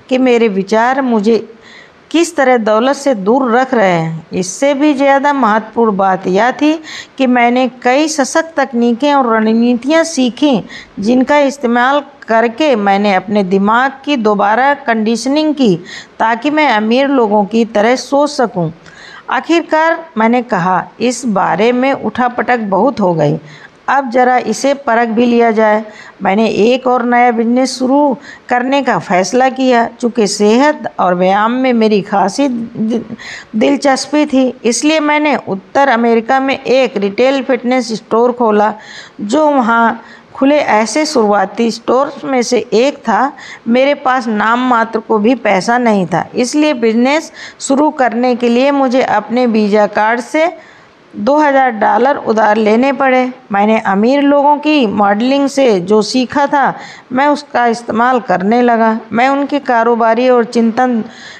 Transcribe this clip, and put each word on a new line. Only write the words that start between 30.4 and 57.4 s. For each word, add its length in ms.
और 160
व्यायाम 360
में 220
मेरी 280
खासी 460
दि-, 680
दिलचस्पी 720
थी, 380
इसलिए 360
मैंने 480
उत्तर 400
अमेरिका 520
में 200
एक 380
retail 460
fitness 500
store 380
खोला, 420
जो 260
वहाँ 540
खुले 220
ऐसे 480
शुरुआती 680
स्टोर्स 540
में 160
से 320
एक 240
था। 360
मेरे 260
पास 340
नाम 400
मात्र 320
को 180
भी 180
पैसा 420
नहीं 300
था, 280
इसलिए 380
बिजनेस 580
शुरू 300
करने 460
के 140
लिए 220
मुझे 300
अपने 440
वीज़ा 420
कार्ड 320
से 380
दो 220
हज़ार 340
डॉलर 440
उधार 420
लेने 360
पड़े। 400
मैंने 280
अमीर 420
लोगों 360
की 300
मॉडलिंग 600
से 320
जो 220
सीखा 460
था, 260
मैं 160
उसका 400